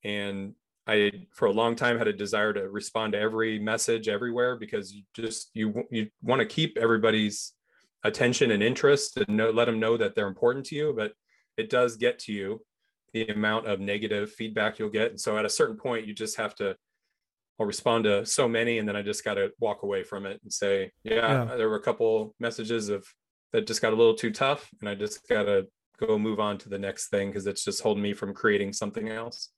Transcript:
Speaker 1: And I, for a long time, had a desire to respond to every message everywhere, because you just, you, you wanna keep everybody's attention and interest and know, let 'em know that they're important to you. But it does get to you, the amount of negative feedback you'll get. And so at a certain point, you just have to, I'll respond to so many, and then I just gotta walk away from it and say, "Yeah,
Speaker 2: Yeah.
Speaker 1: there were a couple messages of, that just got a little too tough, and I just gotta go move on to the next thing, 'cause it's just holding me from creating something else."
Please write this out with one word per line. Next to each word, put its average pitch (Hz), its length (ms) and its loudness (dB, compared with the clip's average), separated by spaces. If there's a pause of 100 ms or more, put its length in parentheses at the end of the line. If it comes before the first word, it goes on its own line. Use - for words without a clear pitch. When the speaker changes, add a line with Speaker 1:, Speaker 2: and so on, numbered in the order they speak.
Speaker 1:
And 101 500 -6 (320)
I, 104 260 4 (220)
for - 120 0
a 98 60 4
long 113 240 2
time, 120 220 2
had 110 100 0
a 104 60 -2
desire 104 400 -2
to 98 160 -4
respond 107 420 -4
to 104 80 0
every 110 380 0
message 110 500 0
everywhere, 120 480 0
because 104 380 -8
you 101 80 -18 (100)
just, 113 400 -8
you, 110 380 -2
you 110 180 -4 (140)
wanna 123 240 2
keep 160 320 -2
everybody's 110 760 2 (520)
attention 120 480 4
and 101 100 4
interest 139 560 4
and 104 180 0
know, 113 140 4
let 117 180 4
'em 113 100 0
know 113 200 2
that 104 160 0
they're 101 140 0
important 123 380 0
to 156 100 -8
you. 147 200 0
But 107 160 -4 (460)
it 110 100 -4
does 123 300 2
get 120 220 0
to - 120 -8
you, 101 320 -6 (480)
the 110 160 -2
amount 107 380 0
of 101 120 -2
negative 104 540 -2
feedback 110 460 -2
you'll 107 100 -4
get. 110 220 0
And 98 100 -14
so 107 160 -2
at 107 80 0
a 104 60 0
certain 113 260 0
point, 113 300 -4
you 107 80 -10
just 110 240 -6
have 107 160 -4
to, 98 200 -4 (840)
I'll 110 60 0
respond 113 380 2
to 104 200 4
so 127 240 2
many, 117 300 2
and 107 100 -2
then 101 80 -2
I 104 60 -4
just 104 200 -4
gotta 101 380 0
walk 104 220 -2
away 98 200 -2
from 98 220 -10
it 98 180 -10
and 104 100 -18
say, 98 380 0 (140)
"Yeah, 113 400 2
Speaker 2:
Yeah. 120 120 -6
Speaker 1:
there 110 120 2
were 107 80 0
a 101 60 -4
couple 110 580 0
messages 117 480 -4
of, 101 180 -4 (460)
that 107 140 2
just - 160 -2
got 110 100 4
a 110 40 2
little 113 180 8
too 113 160 -2
tough, 135 380 -2 (120)
and 104 80 -6
I 101 60 -4
just 104 340 -8
gotta 101 380 2 (340)
go 110 180 2
move 107 220 0
on 104 180 0
to - 120 -16
the 98 80 -6
next 98 320 -6
thing, 98 220 0
'cause 98 140 -4
it's - 160 -4
just - 200 -4
holding 104 200 2
me 101 120 0
from 98 180 -6
creating 101 400 2
something 107 380 -6
else." 113 480 -10